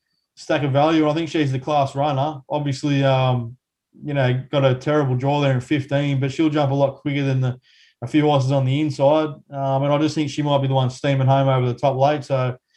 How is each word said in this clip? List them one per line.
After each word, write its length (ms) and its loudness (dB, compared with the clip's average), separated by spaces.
Stack 280 -2
of 80 0
value. 300 4
And 80 2
I 40 0
think 160 -4
she's 220 0
the 80 -4
class 340 -2
runner. 460 -2
Obviously, 520 -2
um, 540 0
you 80 -8
know, 380 0
got 140 0
a 100 4
terrible 420 0
draw 240 0
there 120 2
in 80 0
fifteen, 600 -2
but 120 -2
she'll 180 2
jump 220 0
a 20 0
lot 220 0
quicker 260 -4
than 180 0
the, 180 -2
a 40 -10
few 160 2
horses 300 2
on 140 2
the 140 0
inside. 480 2
Um, 340 -2
and 80 0
I 60 2
just 160 0
think 140 -2
she 140 -6
might 180 2
be 60 -2
the 80 0
one 160 0
steaming 380 0
home 200 4
over 180 0
the 120 -4
top 180 0
late. 280 0
So, 320 -2